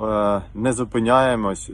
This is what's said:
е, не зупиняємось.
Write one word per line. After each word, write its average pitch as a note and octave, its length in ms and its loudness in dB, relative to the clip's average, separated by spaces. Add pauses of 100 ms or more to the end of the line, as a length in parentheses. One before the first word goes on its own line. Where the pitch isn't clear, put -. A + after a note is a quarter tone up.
е, G#2 380 0 (140)
не A#2+ 180 0
зупиняємось. A#2 1000 0